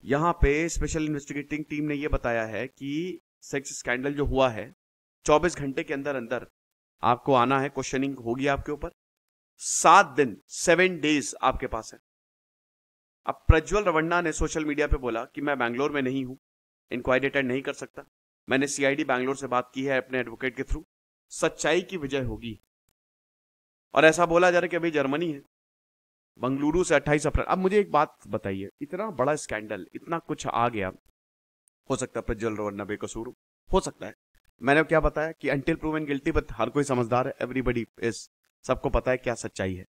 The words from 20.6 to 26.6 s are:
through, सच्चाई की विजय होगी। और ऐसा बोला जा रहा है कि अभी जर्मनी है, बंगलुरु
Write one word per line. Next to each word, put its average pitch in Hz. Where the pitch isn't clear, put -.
through, 151
सच्चाई 165
की 190
विजय 139
होगी। 110
और 147
ऐसा 160
बोला 175
जा 175
रहा 175
है 180
कि 175
अभी 165
जर्मनी 151
है, 139
बंगलुरु 143